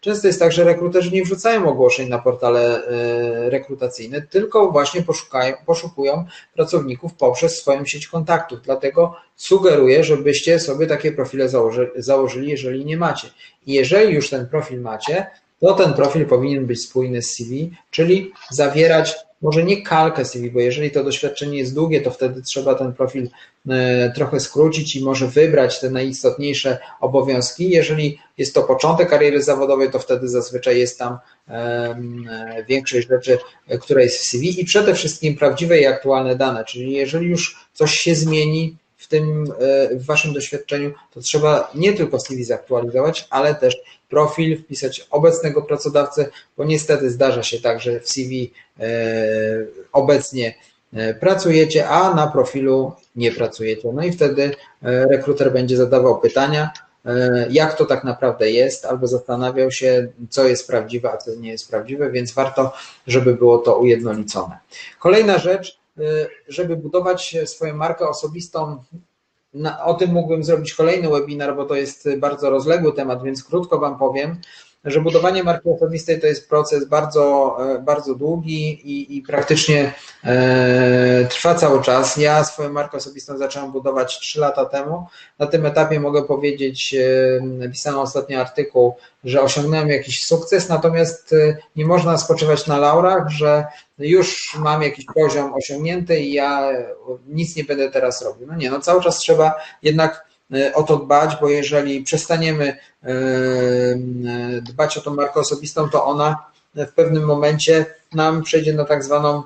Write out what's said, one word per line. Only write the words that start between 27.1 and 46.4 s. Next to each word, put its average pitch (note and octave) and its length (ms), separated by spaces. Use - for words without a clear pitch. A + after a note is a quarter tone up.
Jeżeli D3+ 480
jest C3 160
to C#3 80
początek E3 480
kariery C#3+ 320
zawodowej, C3+ 480
to B2+ 80
wtedy B2+ 300
zazwyczaj B2 500
jest A#2+ 200
tam, B2 200
em, A#2+ 800
e, A2+ 380
większość C3 400
rzeczy, B2+ 300
e, B2 100
która C3+ 240
jest A#2+ 160
w - 120
C A#2+ 80
V C3 60
i F3+ 200
przede G#3 300
wszystkim D3+ 420
prawdziwe E3+ 420
i C#3+ 80
aktualne C3 500
dane, B2 280
czyli B2+ 280
jeżeli C#3 340
już - 460
coś D3+ 220
się E3+ 200
zmieni D#3 600
w - 120
tym, D3+ 360
e, C3 360
w B2+ 100
waszym D3+ 280
doświadczeniu, C#3+ 580
to A#2+ 60
trzeba D3 540
nie F3+ 180
tylko D#3+ 260
C C3 180
V B2 80
zaktualizować, A#2+ 840
ale C#3+ 240
też B2+ 220
profil, D3+ 500
wpisać C3+ 520
obecnego D3+ 520
pracodawcę, C#3+ 640